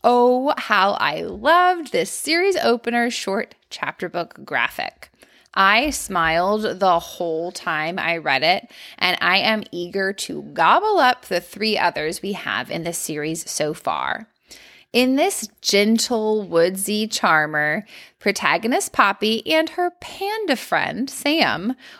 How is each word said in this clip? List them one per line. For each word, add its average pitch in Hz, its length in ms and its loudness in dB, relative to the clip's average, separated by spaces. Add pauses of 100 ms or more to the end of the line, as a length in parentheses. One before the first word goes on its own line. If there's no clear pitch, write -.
Oh, 247 540 4
how 202 360 2
I 151 300 -2
loved 311 680 2
this 247 180 -2
series 349 460 0
opener 233 540 0
short - 440 -6 (160)
chapter 151 380 -8
book 170 360 -8
graphic. - 680 -4 (440)
I 208 360 4
smiled 185 880 0
the 185 180 4
whole 170 520 -4
time 165 480 -4
I 170 200 -2
read 143 240 0
it, 170 280 0 (280)
and 180 220 0
I 180 180 2
am 214 320 2
eager 190 420 -4
to 165 300 -8 (100)
gobble 311 460 4
up 254 280 2
the 180 140 -2
three 208 380 -4
others 165 420 -2
we 202 120 -6
have 117 380 -4
in 170 120 -6
the 170 100 -6
series 160 580 -6
so 156 220 -2
far. 73 560 -4 (640)
In 254 240 4
this 320 320 0 (140)
gentle, 214 840 2
woodsy 190 600 0
charmer, 156 800 0 (320)
protagonist 202 720 0
Poppy 214 580 2
and 320 200 2
her 349 300 -2
panda 403 560 -4
friend, 196 520 -2
Sam, 220 640 0 (260)